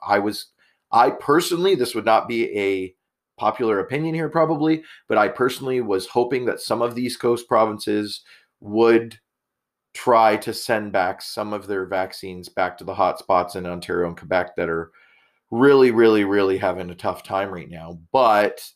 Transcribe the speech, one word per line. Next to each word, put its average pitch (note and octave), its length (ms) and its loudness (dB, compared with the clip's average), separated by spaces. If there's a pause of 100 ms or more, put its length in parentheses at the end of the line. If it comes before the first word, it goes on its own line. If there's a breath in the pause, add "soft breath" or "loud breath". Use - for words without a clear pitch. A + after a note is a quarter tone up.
I G2+ 180 2
was, G2+ 260 -4 (480)
I B2 160 4
personally, F3 640 0
this A#2+ 200 -2
would G#2 100 -4
not A2+ 240 2
be A#2 280 -2
a F#2+ 380 -2 (420)
popular A2 420 0
opinion D#3 360 -4
here D#3+ 140 -4
probably, D#3+ 520 0 (280 loud breath)
but A2 80 0
I G#2 100 4
personally B2+ 540 -2
was G2 260 -2
hoping B2 380 -2
that - 160 -4
some A#2 200 -4
of A#2 140 -2
the B2 80 -6
East A#2+ 160 -6
Coast A#2+ 300 -2
provinces G#2 720 0 (400 soft breath)
would A2+ 580 2 (760)
try A2+ 440 4
to A2 160 -8
send G#2+ 400 -4
back F#2+ 280 0
some G#2 300 -8
of G2 160 -8
their G2 180 -4
vaccines F#2 600 -8
back F2+ 300 -4
to F2+ 80 -18
the F2+ 100 -8
hotspots F#2 640 0
in F2+ 80 -8
Ontario F2 420 -4
and E2+ 100 -10
Quebec F2+ 380 -2
that E2+ 140 -2
are E2 220 -6 (600 soft breath)
really, C3 380 6
really, A2 340 6
really G2 360 2
having F2+ 320 -4
a E2+ 40 -16
tough F#2+ 280 -6
time G2 260 -4
right F2 220 -14
now. E2+ 260 -16 (140)
But G#2+ 640 2